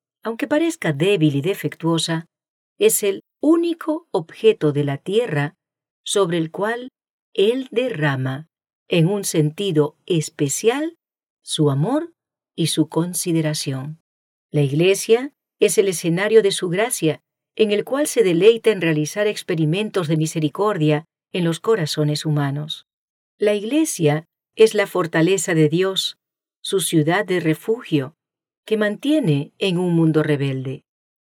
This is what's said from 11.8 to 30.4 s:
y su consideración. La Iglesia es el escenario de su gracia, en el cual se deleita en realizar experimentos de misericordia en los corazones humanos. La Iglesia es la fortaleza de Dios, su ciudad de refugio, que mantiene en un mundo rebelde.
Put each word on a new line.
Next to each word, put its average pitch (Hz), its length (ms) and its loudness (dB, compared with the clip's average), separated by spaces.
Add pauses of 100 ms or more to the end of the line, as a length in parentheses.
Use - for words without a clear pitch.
y 165 120 0
su 156 200 -2
consideración. 156 1120 -4 (500)
La 151 120 0
Iglesia 196 680 2 (280)
es 202 180 2
el 196 80 4
escenario 190 560 2
de 196 80 4
su 185 180 -4
gracia, 180 520 -2 (340)
en 208 180 2
el 208 120 0
cual 285 220 -2
se 247 160 0
deleita 196 480 4
en 196 100 0
realizar 165 460 0
experimentos 180 800 -2
de 160 80 0
misericordia 156 880 0 (280)
en 185 120 -2
los 165 160 0
corazones 151 640 0
humanos. 147 600 -4 (500)
La 208 180 0
Iglesia 202 720 0 (320)
es 220 180 6
la 202 120 2
fortaleza 180 680 0
de 156 140 4
Dios, 190 500 -2 (420)
su 196 200 -2
ciudad 170 440 2
de 185 160 -2
refugio, 160 760 -2 (500)
que 220 120 -2
mantiene 208 800 0
en 190 200 0
un 180 160 0
mundo 160 280 4
rebelde. 135 600 -4 (400)